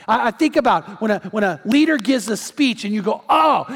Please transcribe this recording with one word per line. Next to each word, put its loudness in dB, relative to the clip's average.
I, 2
I -2
think 0
about 0
when 0
a, -2
when -2
a -2
leader 2
gives -2
a -2
speech -2
and -4
you -2
go, -4
"Oh," 2